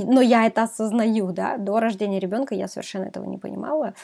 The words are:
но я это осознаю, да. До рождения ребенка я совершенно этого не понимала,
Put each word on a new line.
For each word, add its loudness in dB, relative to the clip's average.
но 6
я 6
это 2
осознаю, 0
да. -4
До 0
рождения 0
ребенка -4
я -4
совершенно -8
этого -10
не -8
понимала, -6